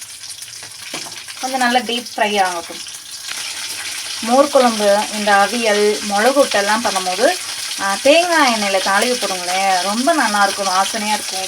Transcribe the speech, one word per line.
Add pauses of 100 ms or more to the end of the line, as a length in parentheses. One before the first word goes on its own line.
(1400)
கொஞ்சம்
நல்லா
டீப் (100)
ஃப்ரை
ஆகட்டும். (1300)
மோர்
குழம்பு, (100)
இந்த
அவியல், (100)
மிளகு
விட்டெல்லாம்
பண்ணும்போது, (540)
ஆ,
தேங்காய்
எண்ணெயில
தாளிப்பு
போடுங்களேன்,
ரொம்ப
நல்லாயிருக்கும்,
வாசனையா
இருக்கும்.